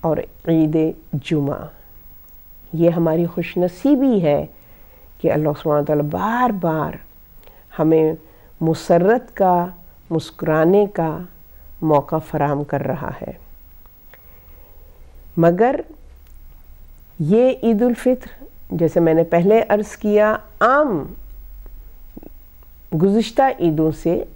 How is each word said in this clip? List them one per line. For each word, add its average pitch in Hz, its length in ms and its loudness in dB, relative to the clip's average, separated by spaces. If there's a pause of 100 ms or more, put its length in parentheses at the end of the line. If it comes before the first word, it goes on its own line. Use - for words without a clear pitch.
और 156 200 -2 (240)
ईद 160 440 2 (220)
जुमा। 143 540 -4 (1040)
ये 170 140 4
हमारी 165 360 0
खुशनसीबी 202 960 0
है 151 300 0 (720)
कि 170 80 0
अल्लाह 151 240 0
सुब्हानहू 147 300 -2
व 147 40 -4
तआला 151 140 0
बार 214 500 -2
बार 160 480 -4 (800)
हमें 160 400 2 (460)
मुसर्रत 175 760 2
का, 180 360 2 (380)
मुस्कुराने 160 760 0
का 170 400 -6 (560)
मौका 156 360 2
फराहम 147 440 -4
कर 143 180 -4
रहा 135 280 -6
है। - 420 -14 (1900)
मगर 220 440 2 (1400)
ये 240 420 2
ईद 226 200 2
उल 247 100 2
फित्र, 247 360 -2 (440)
जैसे 165 260 0
मैंने 165 240 4
पहले 175 380 4
अर्ज़ 208 360 -2
किया, 208 420 2 (220)
आम 247 480 2 (1800)
गुज़िश्ता 214 580 2 (100)
ईदों 160 300 2
से 165 440 -4